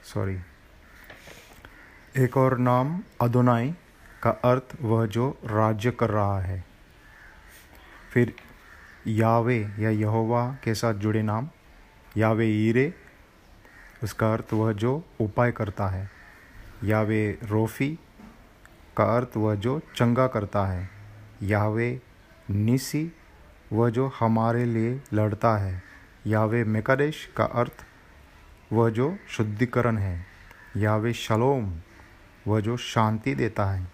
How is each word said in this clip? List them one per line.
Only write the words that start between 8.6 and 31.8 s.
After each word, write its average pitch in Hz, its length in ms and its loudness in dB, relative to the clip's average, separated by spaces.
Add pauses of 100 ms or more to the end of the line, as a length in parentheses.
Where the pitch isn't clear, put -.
यावे 113 720 2
या 107 120 0
यहोवा 113 760 0
के 113 100 0
साथ 117 200 -2
जुड़े 107 280 0
नाम, 110 260 -2 (680)
यावे 110 300 2
ईरे, 113 480 2 (1080)
उसका 110 300 0
अर्थ - 200 -4
वह 110 200 2
जो 120 320 -2 (160)
उपाय 120 320 0
करता 101 360 -4
है। 95 220 -6 (760)
यावे 107 580 0
रोफी 113 560 -2 (960)
का 107 200 4
अर्थ 123 200 -2
वह 107 180 2
जो 123 260 -2 (160)
चंगा 123 300 4
करता 104 400 -2
है। 92 240 -4 (520)
यावे 107 580 0 (500)
निसी, 131 600 0 (600)
वह 117 180 2
जो 127 300 -2
हमारे 117 440 2
लिए 120 380 -2 (100)
लड़ता 107 440 2
है। 95 260 -4 (440)
यावे 110 380 2
मेकादेश 131 720 -2
का 110 80 2
अर्थ - 400 -4 (880)
वह 117 180 4
जो 139 280 -2 (100)
शुद्धिकरण 117 680 0
है। 92 300 -4 (500)
यावे 107 360 0
शलोम, 113 680 0 (680)